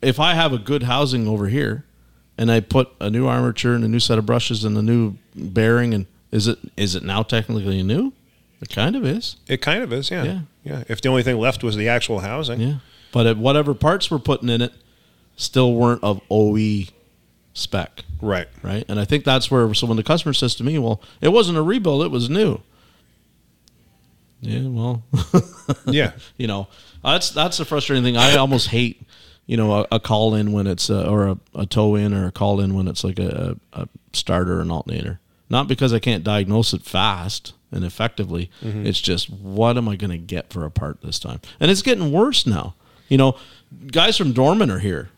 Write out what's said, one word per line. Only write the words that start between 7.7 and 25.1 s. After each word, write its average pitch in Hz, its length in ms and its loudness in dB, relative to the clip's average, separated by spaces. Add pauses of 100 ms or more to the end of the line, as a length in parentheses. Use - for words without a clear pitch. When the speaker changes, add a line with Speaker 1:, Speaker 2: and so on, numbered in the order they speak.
Speaker 1:
new? 170 280 0 (480)
It - 80 -16
kind 160 280 0
of 254 100 -4
is. 175 300 -4 (100)
Speaker 2:
It 131 160 -2
kind 185 200 0
of 170 100 -6
is, 131 180 -4
yeah. 127 140 -4
Speaker 1:
Yeah. 180 140 -4 (260)
Speaker 2:
Yeah. - 240 -8
If 113 120 -6
the - 80 -2
only 131 140 2
thing 120 160 0
left 123 240 0
was 110 140 -2
the 107 120 0
actual 117 320 0
housing. 117 400 -6
Speaker 1:
Yeah. 131 140 0 (380)
But 117 140 4
if 117 120 4
whatever 143 360 2
parts 170 360 0
we're 160 80 -2
putting 127 300 -2
in 117 120 2
it 123 120 -2 (640)
still 127 380 2
weren't 120 280 2
of 101 180 0 (100)
O 107 280 4
E 104 300 0 (680)
spec. - 500 -6 (160)
Speaker 2:
Right. 95 280 -2 (140)
Speaker 1:
Right. 98 260 -6
And 107 100 -2
I 101 60 0
think 143 200 0
that's 131 260 2
where, 117 240 4
so 120 120 0
when 113 100 0
the 110 60 -2
customer 156 320 0
says 123 220 0
to 113 80 -8
me, 151 140 0
"Well, 113 220 -2 (200)
it - 80 4
wasn't 175 300 4
a 156 40 0
rebuild, 170 400 0
it 170 80 -2
was 120 180 -2
new." 180 320 0 (1800)
Yeah, 120 280 -4
well. 120 340 -4 (420)